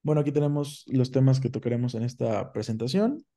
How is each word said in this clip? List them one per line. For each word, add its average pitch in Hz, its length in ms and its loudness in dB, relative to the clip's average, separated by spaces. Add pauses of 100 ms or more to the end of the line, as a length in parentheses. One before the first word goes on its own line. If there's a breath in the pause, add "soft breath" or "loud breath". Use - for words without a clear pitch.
Bueno, 151 180 2
aquí 143 100 0
tenemos 147 560 -2
los 127 240 0
temas 135 280 4
que 131 120 -2
tocaremos 120 420 -2
en 113 80 -4
esta 113 520 -4
presentación. 127 680 -2 (140)